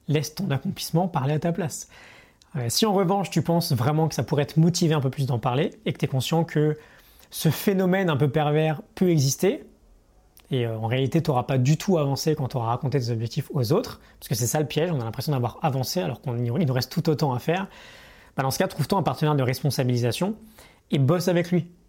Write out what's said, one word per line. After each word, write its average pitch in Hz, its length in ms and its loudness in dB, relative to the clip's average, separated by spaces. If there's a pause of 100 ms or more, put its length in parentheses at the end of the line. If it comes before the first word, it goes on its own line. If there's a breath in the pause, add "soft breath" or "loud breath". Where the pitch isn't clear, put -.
laisse 147 260 -2
ton 196 160 -6
accomplissement 170 600 -2
parler 143 240 -2
à 151 60 0
ta 170 120 -2
place. 170 380 -6 (680 loud breath)
Euh, 120 140 -2
si - 160 2
en 208 80 2
revanche 196 360 2
tu 170 120 0
penses 170 320 2
vraiment 151 340 2
que - 80 -4
ça 131 80 -2
pourrait 143 220 0
te - 160 -4
motiver 170 320 4
un 151 80 2
peu 131 80 2
plus 135 160 -4
d'en 120 140 0
parler 135 320 0 (140)
et 175 60 -2
que - 60 -4
t'es 151 100 -2
conscient 160 380 0
que 151 320 0 (540 loud breath)
ce - 180 0
phénomène 190 600 2
un 151 60 2
peu 143 140 2
pervers 151 520 0 (140)
peut 185 140 2
exister, 165 560 2 (880)
et, 127 140 0
euh, 113 140 -4
en 113 80 -2
réalité 131 340 0
t'auras 123 220 0
pas 135 140 0
du 135 200 4
tout 185 200 0
avancé 143 360 0
quand 131 140 -4
t'auras 117 200 -4
raconté 123 300 -2
tes 120 120 -2
objectifs 117 440 -4
aux 123 200 0
autres, - 260 -2 (200 loud breath)
parce - 100 -16
que 123 60 -2
c'est 120 120 -2
ça 156 140 0
le 147 60 -2
piège, 160 220 -2
on 143 120 -2
a - 20 -6
l'impression 123 300 -4
d'avoir 120 280 -4
avancé 135 380 -2
alors 156 220 -4
qu'on 120 160 -6
y, 120 100 -2
il 147 180 0
nous 127 80 0
reste 123 200 -2
tout 160 160 -2
autant 143 240 0
à 117 60 -2
faire, 185 280 -2 (680 loud breath)
bah 135 60 0
dans 131 80 0
ce - 60 -4
cas 190 120 0
trouve-toi 175 280 -2
un 165 60 0
partenaire 151 320 0
de 131 80 2
responsabilisation 123 920 0 (560 loud breath)
et 156 60 2
bosse 170 300 4
avec 175 240 2
lui 180 160 2 (220)